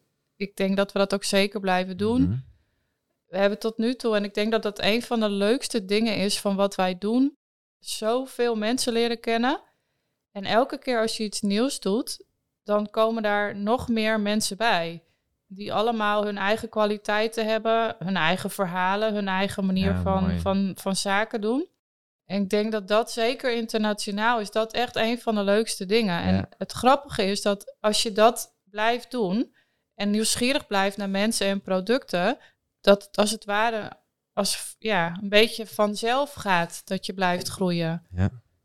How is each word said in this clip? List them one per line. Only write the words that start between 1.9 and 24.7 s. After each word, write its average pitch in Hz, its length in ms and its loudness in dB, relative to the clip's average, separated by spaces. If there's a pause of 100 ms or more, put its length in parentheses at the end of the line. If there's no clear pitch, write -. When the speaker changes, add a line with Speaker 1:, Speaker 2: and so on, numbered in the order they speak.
Speaker 1:
doen. 226 240 2
Speaker 2:
Mhm. 247 160 2 (880)
Speaker 1:
We 175 120 -10
hebben 202 220 2
tot 220 180 -4
nu 233 180 0
toe, 226 200 0
en 202 80 0
ik 202 100 -8
denk 214 180 0
dat 214 120 0
dat 202 180 -4
een 226 200 2
van 233 180 -2
de 214 100 2
leukste 202 560 0
dingen 208 300 0
is 190 240 0
van 196 160 -2
wat 196 200 0
wij 185 220 0
doen, 247 400 0 (420)
zoveel 240 760 -2
mensen 226 380 0
leren 233 260 0
kennen. 240 420 0 (720)
En 202 120 -12
elke 254 340 2
keer 247 240 -2
als 220 160 -2
je 220 60 -2
iets 208 180 -6
nieuws 214 380 0
doet, - 440 -4 (400)
dan 208 260 0
komen 226 340 0
daar 208 320 0
nog 214 340 -2
meer 220 300 2
mensen 208 380 -2
bij. 170 460 0 (440)
Die 196 260 -10
allemaal 208 520 0
hun 208 120 -4
eigen 214 320 0
kwaliteiten 214 800 0
hebben, 226 520 0
hun 185 160 -2
eigen 180 340 2
verhalen, 190 640 -2
hun 208 140 -2
eigen 196 380 -2
manier 185 280 2
Speaker 2:
Ja, 180 80 0
Speaker 1:
van, 190 220 2
Speaker 2:
mooi. 175 160 0
Speaker 1:
van, 190 400 0
van 196 160 -2
zaken 208 460 -2
doen. 247 260 -2 (580)
En 196 160 -2
ik 190 80 -2
denk 214 220 0
dat 208 160 -4
dat 220 240 2
zeker 240 440 -2
internationaal 214 840 0
is, 202 120 -6
dat 220 220 -2